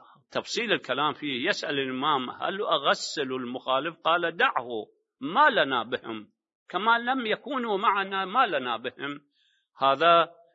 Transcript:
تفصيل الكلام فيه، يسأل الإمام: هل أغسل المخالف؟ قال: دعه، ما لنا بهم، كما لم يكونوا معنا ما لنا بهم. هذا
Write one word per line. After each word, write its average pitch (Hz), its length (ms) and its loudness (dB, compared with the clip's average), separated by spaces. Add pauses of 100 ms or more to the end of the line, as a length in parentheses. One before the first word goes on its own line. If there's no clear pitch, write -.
(320)
تفصيل 208 420 -4
الكلام 143 400 -2
فيه، 135 340 -4
يسأل 160 320 -2
الإمام: 131 500 -2
هل 190 320 -6
أغسل 151 720 -2
المخالف؟ 131 680 -4
قال: 170 340 0
دعه، 175 300 0 (520)
ما 196 300 4
لنا 139 340 2
بهم، 113 480 -8 (380)
كما 226 300 2
لم 247 260 -2
يكونوا 226 520 -2
معنا 196 480 0
ما 226 220 2
لنا 127 300 -2
بهم. 135 440 -8 (560)
هذا 160 540 6 (240)